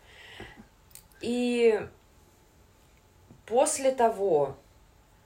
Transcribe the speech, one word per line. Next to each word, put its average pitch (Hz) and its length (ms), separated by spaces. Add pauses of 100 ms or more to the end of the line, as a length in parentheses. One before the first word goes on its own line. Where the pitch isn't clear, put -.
(1200)
И 240 600 (1600)
после 269 460
того, 190 640 (720)